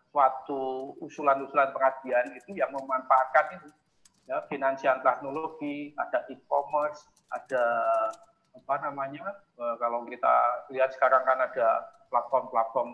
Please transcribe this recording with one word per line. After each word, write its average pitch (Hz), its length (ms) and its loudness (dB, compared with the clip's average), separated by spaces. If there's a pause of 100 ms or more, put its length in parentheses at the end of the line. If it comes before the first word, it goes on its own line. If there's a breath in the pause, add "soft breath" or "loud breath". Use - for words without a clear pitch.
suatu 131 960 0
usulan-usulan 139 640 2
pengabdian 131 640 0
itu - 240 -14
yang 135 160 0
memanfaatkan 135 880 2
ini, 147 80 -20 (560)
ya, 131 240 -4
finansial 135 560 0
teknologi, 147 960 -4
ada - 320 -4
e-commerce, 147 720 -4 (240)
ada 123 360 -2 (920)
apa - 180 -4 (100)
namanya, 139 400 -8 (320)
eh, 120 200 -4
kalau 120 320 -4
kita 120 640 2
lihat 131 240 2
sekarang 131 280 4
kan 127 200 2
ada 117 480 0 (160)
platform-platform, 123 840 0